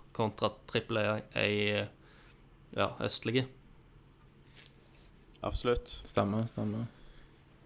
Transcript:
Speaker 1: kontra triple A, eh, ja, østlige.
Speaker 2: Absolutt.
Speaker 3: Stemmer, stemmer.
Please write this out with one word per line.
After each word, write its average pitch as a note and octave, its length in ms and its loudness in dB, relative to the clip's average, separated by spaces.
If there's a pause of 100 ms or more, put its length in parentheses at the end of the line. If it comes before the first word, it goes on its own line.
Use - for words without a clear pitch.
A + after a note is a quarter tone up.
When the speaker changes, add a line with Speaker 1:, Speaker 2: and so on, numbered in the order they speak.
(140)
Speaker 1:
kontra A2 380 0 (160)
triple A2+ 300 0
A, G#2+ 240 2 (180)
eh, G#2 460 2 (880)
ja, G2+ 140 4 (100)
østlige. A2+ 460 2 (2000)
Speaker 2:
Absolutt. - 600 0
Speaker 3:
Stemmer, G#2 420 2
stemmer. A2 400 -2 (800)